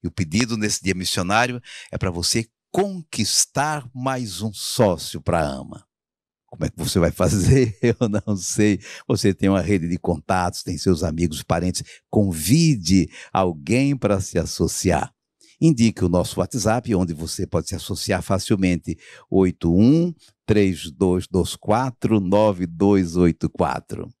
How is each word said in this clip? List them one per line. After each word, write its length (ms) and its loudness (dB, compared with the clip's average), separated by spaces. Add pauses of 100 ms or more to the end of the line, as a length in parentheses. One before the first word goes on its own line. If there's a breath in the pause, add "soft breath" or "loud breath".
E 40 -6
o 40 -6
pedido 460 -2
nesse 260 -4
Dia 120 0
Missionário 680 -2 (300 loud breath)
é 60 -8
pra 120 -2
você 380 -2 (240)
conquistar 1200 -2
mais 480 -6
um 100 -4
sócio 720 -2
pra 260 0
ama. 380 -10 (680)
Como 120 -6
é 40 -2
que 80 -14
você 220 -2
vai 100 4
fazer? 680 2
<laughs> 40 -8
Eu 140 2 (120)
não 300 -2
sei. 420 2 (280 loud breath)
Você 260 2
tem 160 0
uma 100 4
rede 300 0
de 80 -2
contatos, 640 -2
tem 160 -6
seus 260 2
amigos, 380 -2
parentes. 400 -2 (300 loud breath)
Convide 1000 2 (240 loud breath)
alguém 640 0
pra 240 0
se 160 -4
associar. 760 -2 (480 soft breath)
Indique 460 4
o 40 2
nosso 300 0
WhatsApp, 540 -2
onde 180 0
você 360 -8
pode 220 -4
se 60 -6
associar 460 -4
facilmente. 720 0 (360 loud breath)
Oito 420 2
um 400 4 (320 soft breath)
três 460 0
dois 340 0
dois 300 -2
quatro 640 0
nove 480 2
dois 480 2
oito 340 2
quatro. 580 -4 (120)